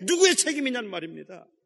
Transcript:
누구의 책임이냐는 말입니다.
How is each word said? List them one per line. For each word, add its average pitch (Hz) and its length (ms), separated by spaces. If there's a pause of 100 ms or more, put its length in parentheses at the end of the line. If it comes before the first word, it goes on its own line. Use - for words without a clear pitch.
누구의 349 340
책임이냐는 262 560
말입니다. 165 560 (200)